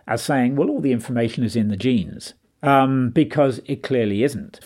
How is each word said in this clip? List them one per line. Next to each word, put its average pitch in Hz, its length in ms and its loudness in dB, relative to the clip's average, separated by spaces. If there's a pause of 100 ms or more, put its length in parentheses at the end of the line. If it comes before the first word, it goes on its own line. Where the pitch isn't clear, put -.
as 117 160 -4
saying, 135 320 2
"Well, 190 160 2
all 262 100 -2
the 139 100 0
information 120 520 -2
is 107 120 -4
in 110 120 2
the 104 100 -2
genes." 107 560 -2 (280)
Um, 135 500 2
because 139 560 2
it 139 160 -6
clearly 110 380 0
isn't. 135 440 -4